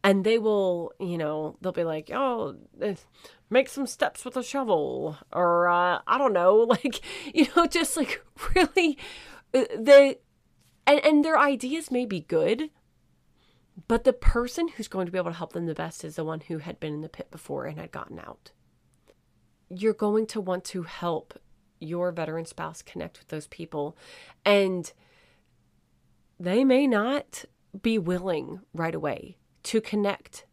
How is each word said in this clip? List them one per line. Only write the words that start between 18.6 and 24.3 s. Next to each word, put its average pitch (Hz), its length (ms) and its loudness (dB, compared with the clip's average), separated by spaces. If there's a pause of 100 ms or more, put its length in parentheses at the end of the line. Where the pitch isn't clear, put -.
You're 202 240 -2
going 214 360 0
to 220 120 -6
want 180 240 -4
to 175 200 -8
help - 540 -6 (400)
your 175 320 -4
veteran 165 360 -8
spouse 160 340 -12
connect - 380 -14
with - 100 -20
those 156 200 -12
people, 156 500 -10 (480)